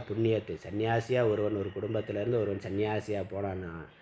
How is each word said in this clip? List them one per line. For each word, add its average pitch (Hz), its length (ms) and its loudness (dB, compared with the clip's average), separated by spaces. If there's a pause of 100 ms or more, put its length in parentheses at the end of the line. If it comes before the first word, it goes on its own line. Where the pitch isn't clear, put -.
புண்ணியத்தை, 110 560 0
சன்னியாசியா 117 680 2
ஒருவன் 104 300 2
ஒரு 98 140 -2
குடும்பத்திலிருந்து 104 680 0
ஒருவன் 101 240 0
சன்னியாசியா 104 640 0
போனான்னா 95 460 -4 (300)